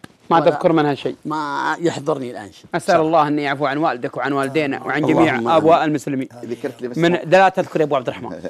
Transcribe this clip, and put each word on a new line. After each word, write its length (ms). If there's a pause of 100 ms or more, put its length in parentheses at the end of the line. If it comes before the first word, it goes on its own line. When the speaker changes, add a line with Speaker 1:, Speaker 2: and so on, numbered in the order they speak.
(300)
Speaker 1:
ما 100
Speaker 2:
ولا 100
Speaker 1:
تذكر 220
منها 240
شيء؟ 200 (100)
Speaker 2:
ما 540
يحضرني 520
الان 200
شيء. 140 (100)
Speaker 1:
اسال 200
Speaker 2:
صح. 40
Speaker 1:
الله 280
ان 120
يعفو 260
عن 120
والدك 400
وعن 160
والدينا 500
وعن 200
Speaker 2:
اللهم 160
Speaker 1:
جميع 160
Speaker 2:
آمين. 140
Speaker 1:
ابواء 360
المسلمين. 420 (180)
Speaker 3:
ذكرت 360
لي 60
بس 100
Speaker 1:
من، 140
لا 380
تذكر 300
يا 60
ابو 100
عبد 120
الرحمن، 420